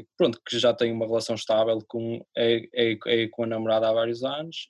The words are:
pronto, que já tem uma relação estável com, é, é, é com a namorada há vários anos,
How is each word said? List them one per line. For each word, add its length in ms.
pronto, 280
que 140
já 160
tem 180
uma 140
relação 300
estável 500
com, 340
é, 260
é, 220
é 220
com 160
a 20
namorada 420
há 40
vários 320
anos, 460